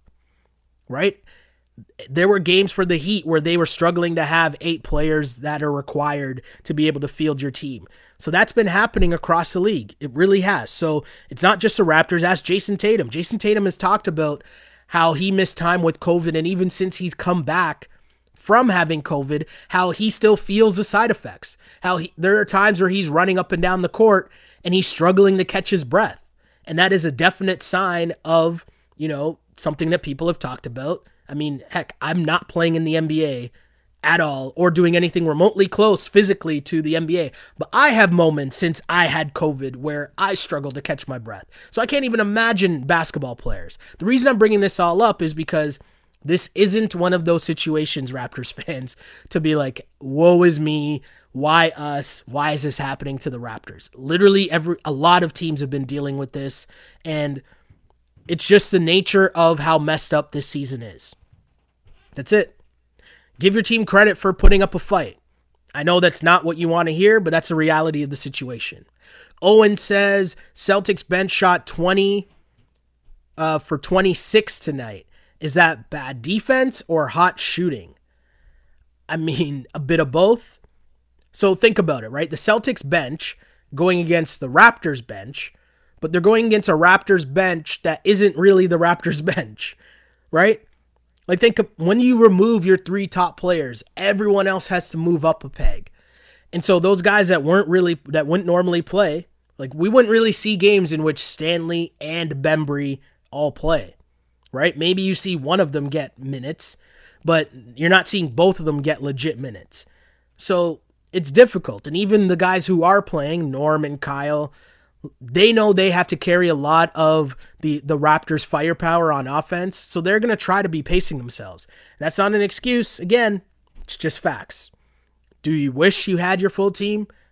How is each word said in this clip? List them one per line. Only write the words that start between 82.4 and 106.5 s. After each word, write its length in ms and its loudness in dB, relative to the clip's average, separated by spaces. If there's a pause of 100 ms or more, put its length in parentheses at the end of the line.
bench 520 -6 (360)
going 260 2
against 400 0
the 100 -8
Raptors 560 4
bench, 480 -14 (460)
but 120 -6
they're 80 2
going 240 4
against 240 2
a 40 4
Raptors 600 4
bench 500 -2
that 220 -4
isn't 320 2
really 300 6
the 120 2
Raptors 460 0
<laughs> 100 -2
bench, 440 -10 (520)
right? 300 2 (640)
Like, 120 0
think 220 2
of, 160 0
when 240 2
you 200 4
remove 460 6
your 100 4
three 300 -4
top 320 -4
players, 460 -4 (120)
everyone 520 0
else 180 -4
has 220 -4
to 100 -8
move 260 0
up 200 0
a 40 -12
peg. 400 2 (640)
And 120 -4
so 160 4
those 220 2
guys 260 4
that 160 2
weren't 240 2
really, 380 2
that 200 -2
wouldn't 220 -2
normally 340 2
play, 460 -2 (280)
like, 160 -10
we 160 0
wouldn't 220 6
really 220 4
see 240 -2
games 360 4
in 120 -2
which 160 -2
Stanley 800 -4
and 420 -8
Bembry 560 -2 (320)
all 220 -4
play, 420 -2 (580)
right? 240 -2
Maybe 260 0
you 120 0
see 220 -4
one 240 0
of 120 0
them 160 -4
get 300 -8
minutes, 580 -10 (480)